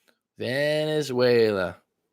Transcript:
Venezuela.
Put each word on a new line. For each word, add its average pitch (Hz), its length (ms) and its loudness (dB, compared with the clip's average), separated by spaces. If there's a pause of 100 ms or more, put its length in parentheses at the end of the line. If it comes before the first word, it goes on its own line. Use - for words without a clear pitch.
(360)
Venezuela. 123 1400 0 (320)